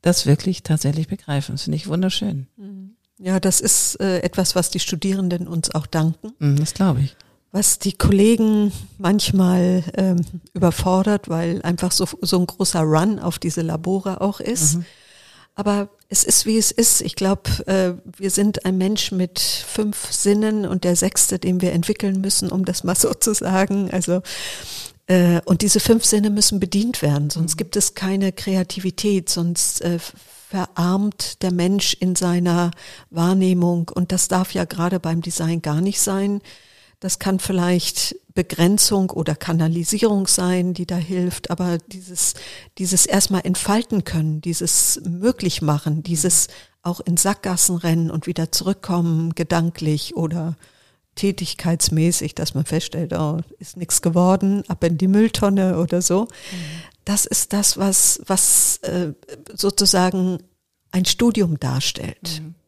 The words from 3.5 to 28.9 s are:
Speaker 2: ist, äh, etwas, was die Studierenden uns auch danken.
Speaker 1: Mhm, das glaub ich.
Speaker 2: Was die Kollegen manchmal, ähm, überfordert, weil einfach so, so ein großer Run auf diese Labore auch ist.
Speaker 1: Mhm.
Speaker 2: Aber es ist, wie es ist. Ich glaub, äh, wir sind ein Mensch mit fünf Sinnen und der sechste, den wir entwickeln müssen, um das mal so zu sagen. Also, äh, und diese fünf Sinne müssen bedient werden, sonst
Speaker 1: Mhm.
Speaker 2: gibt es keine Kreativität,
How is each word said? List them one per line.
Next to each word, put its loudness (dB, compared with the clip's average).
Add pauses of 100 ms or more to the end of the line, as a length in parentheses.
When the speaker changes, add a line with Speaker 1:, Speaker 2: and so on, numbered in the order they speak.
Speaker 2:
ist, 0
äh, 0
etwas, 0
was 0
die -4
Studierenden -2
uns -4
auch -4
danken. -2
Speaker 1:
Mhm, 4
das -2
glaub 2
ich. -2 (360)
Speaker 2:
Was 0
die -2
Kollegen 4 (260)
manchmal, 2 (100)
ähm, 2 (360)
überfordert, 2
weil -2
einfach -2
so, 0 (140)
so 2
ein 2
großer -2
Run 2
auf -4
diese -4
Labore -4
auch -2
ist. 2
Speaker 1:
Mhm. -4 (720)
Speaker 2:
Aber -2 (180)
es 2
ist, 2
wie 2
es 2
ist. 4
Ich -6
glaub, 0 (200)
äh, 2 (100)
wir -6
sind 2
ein 0
Mensch 0
mit -2
fünf -4
Sinnen 2
und -2
der 2
sechste, 0
den 0
wir 0
entwickeln 0
müssen, -2
um 0
das -4
mal 0
so 2
zu 0
sagen. 0
Also, 0 (840)
äh, 6
und 2
diese 2
fünf 4
Sinne 4
müssen 2
bedient 0
werden, 2
sonst -2
Speaker 1:
Mhm. -12
Speaker 2:
gibt -4
es 0
keine 0
Kreativität, -2